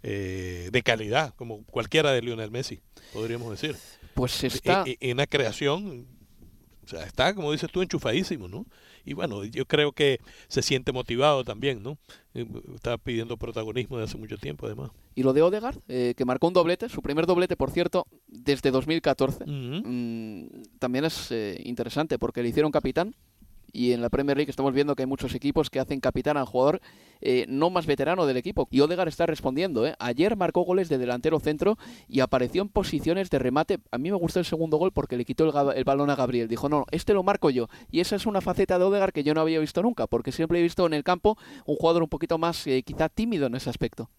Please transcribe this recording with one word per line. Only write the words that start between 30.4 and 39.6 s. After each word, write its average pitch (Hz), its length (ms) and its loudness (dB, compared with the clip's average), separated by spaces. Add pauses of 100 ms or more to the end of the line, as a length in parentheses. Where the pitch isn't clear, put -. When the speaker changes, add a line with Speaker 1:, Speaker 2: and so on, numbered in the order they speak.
Speaker 2:
goles 180 260 2
de 151 80 2
delantero 127 440 0
centro 156 360 0 (320)
y 135 120 2
apareció 127 420 2
en 208 80 -2
posiciones 180 580 0
de 147 100 2
remate. 139 420 0 (100)
A 117 80 -4
mí 151 120 -2
me 202 60 0
gustó 170 220 0
el 175 80 0
segundo 160 320 0
gol 180 140 2
porque 127 260 -2
le 120 80 -2
quitó 147 180 2
el 156 80 2
ga-, 143 220 2
el 131 100 0
balón 139 240 2
a 143 80 4
Gabriel. 123 320 2
Dijo, 117 220 0
"No, 147 200 2
este 175 220 0
lo 190 100 4
marco 190 280 4
yo". 123 180 0 (220)
Y 156 100 2
esa 190 160 0
es 190 80 -4
una 202 160 2
faceta 185 380 2
de 180 60 6
Odegaard 196 280 2
que 147 120 -2
yo 151 100 2
no 160 80 2
había 160 180 2